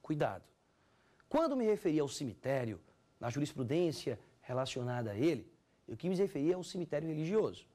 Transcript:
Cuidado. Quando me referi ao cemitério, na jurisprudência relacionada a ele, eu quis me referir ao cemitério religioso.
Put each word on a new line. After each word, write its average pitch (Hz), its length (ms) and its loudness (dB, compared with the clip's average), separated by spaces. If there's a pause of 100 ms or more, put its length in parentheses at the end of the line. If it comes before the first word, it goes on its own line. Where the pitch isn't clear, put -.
Cuidado. 139 420 -2 (840)
Quando 302 280 2
me 247 80 2
referi 196 360 4
ao 143 80 2
cemitério, 123 720 -2 (400)
na 117 100 -2
jurisprudência 143 880 0 (220)
relacionada 123 720 -2
a 101 40 -4
ele, 135 320 2 (380)
eu 117 100 -8
quis 170 140 -2
me 190 60 2
referir 170 380 2
ao 180 100 -6
cemitério 160 440 -4
religioso. 156 560 0 (100)